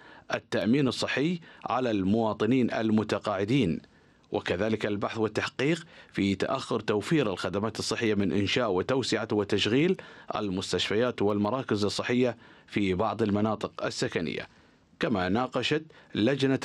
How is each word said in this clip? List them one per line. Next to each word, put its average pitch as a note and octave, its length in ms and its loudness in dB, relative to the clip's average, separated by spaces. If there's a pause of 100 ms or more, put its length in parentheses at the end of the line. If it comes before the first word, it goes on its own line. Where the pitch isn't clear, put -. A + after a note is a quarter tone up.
(340)
التأمين A#2+ 540 2
الصحي D3 520 -2 (240)
على A#2+ 260 0
المواطنين G#2+ 840 2
المتقاعدين، G#2+ 1080 0 (520)
وكذلك G#2 540 0
البحث G#2+ 320 -4
والتحقيق B2+ 680 -2 (260)
في G2 220 2
تأخر C3 460 -2
توفير A2 500 0
الخدمات G2 480 -4
الصحية A2 360 0
من G2 180 2
إنشاء G#2 400 0
وتوسعة A2 600 0
وتشغيل G#2+ 640 2 (400)
المستشفيات G2+ 840 -2
والمراكز G#2 640 0
الصحية A#2+ 520 0 (300)
في G2 280 0
بعض G#2 280 0
المناطق G#2 640 0
السكنية. A2 640 -4 (520)
كما G2 280 0
ناقشت B2+ 560 -2 (300)
لجنة C3+ 500 2